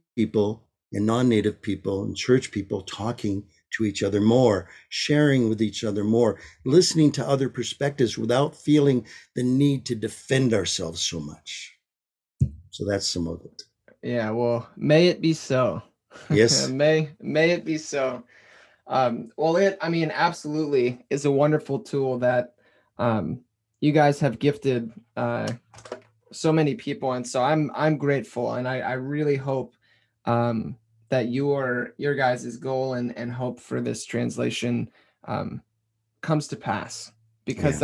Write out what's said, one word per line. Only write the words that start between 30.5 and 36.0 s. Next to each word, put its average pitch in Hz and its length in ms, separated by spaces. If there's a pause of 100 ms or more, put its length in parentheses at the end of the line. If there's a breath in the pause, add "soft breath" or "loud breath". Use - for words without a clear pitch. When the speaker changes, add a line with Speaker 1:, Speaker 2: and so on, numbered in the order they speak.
Speaker 2:
that 123 200
your, 131 680
your 143 180
guys' 123 420
goal 131 380
and, 120 220
and 120 140
hope 123 280
for 123 220
this 120 240
translation, 120 840 (360 soft breath)
um, - 360 (600)